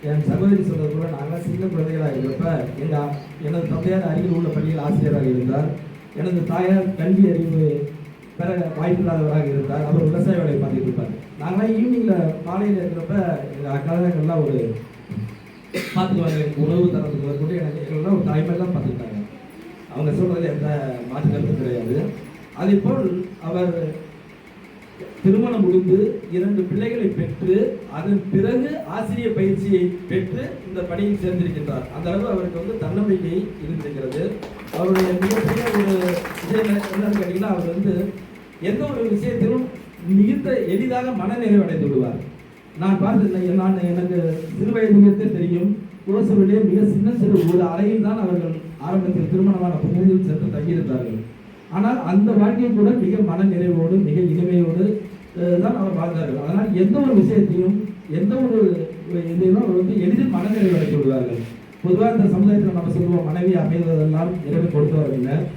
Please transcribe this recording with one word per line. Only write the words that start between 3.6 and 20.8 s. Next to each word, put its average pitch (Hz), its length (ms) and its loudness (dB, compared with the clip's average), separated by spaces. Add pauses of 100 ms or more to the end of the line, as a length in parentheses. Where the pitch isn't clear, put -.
தந்தையார் 185 400 0
அருகில் 180 220 0
உள்ள 165 180 0
பள்ளியில் 156 300 -2
ஆசிரியராக 147 460 2
இருந்தார். 127 440 0 (480)
எனது 175 300 0
தாயார் 185 500 2
கல்வி 185 340 4
அறிவு 160 340 0 (720)
பெற 175 120 -4 (260)
வாய்ப்பில்லாதவராக 156 680 0
இருந்தார். 139 400 -2
அவர் 165 200 2
விவசாய 180 320 2
வேலையை 151 220 0
பார்த்துட்டு 131 300 -2
இருப்பார். 123 240 -4 (260)
நாங்களாம் 190 340 0
ஈவினிங்ல, 226 420 2 (280)
மாலையில 190 380 0
இருக்கிறப்ப 165 360 -4 (340)
எங்க 139 180 -8
அக்கா 143 260 -4
தான் 175 180 0
எங்கெல்லாம் 156 320 0
ஒரு 131 140 0 (1300)
பார்த்துக்குவாங்க. 165 480 0
எனக்கு 147 240 -2
உணவு 175 240 2
தரதுக்கு 147 360 -2
முதற்கொண்டு 147 340 -4
எனக்கு, 151 240 -4
எங்களெல்லாம் 156 360 -2
ஒரு - 80 0
தாய்மாரி 170 340 0
தான் 180 160 -2
பார்த்துக்கிட்டாங்க. 117 420 -6 (720)
அவங்க 151 200 -2
சொல்றதுல 170 420 0
எந்த 147 160 -4 (380)